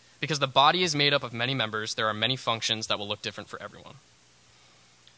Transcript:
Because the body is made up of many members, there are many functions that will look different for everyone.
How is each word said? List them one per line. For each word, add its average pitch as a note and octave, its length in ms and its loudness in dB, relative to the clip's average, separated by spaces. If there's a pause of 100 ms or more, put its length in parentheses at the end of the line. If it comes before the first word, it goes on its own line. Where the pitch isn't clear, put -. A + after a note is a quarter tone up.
(200)
Because D3 200 -2
the C#3 80 2
body D3+ 360 6
is D#3 120 0
made C#3+ 180 4
up C3+ 100 2
of A#2 100 -8
many A#2+ 200 -2
members, A2 420 -2
there A2+ 120 0
are G#2+ 60 2
many A2+ 220 0
functions A2+ 520 -2
that G2+ 120 -2
will G2+ 80 -6
look G#2 140 -6
different G2+ 280 -10
for - 120 -12
everyone. E2+ 340 -16 (1200)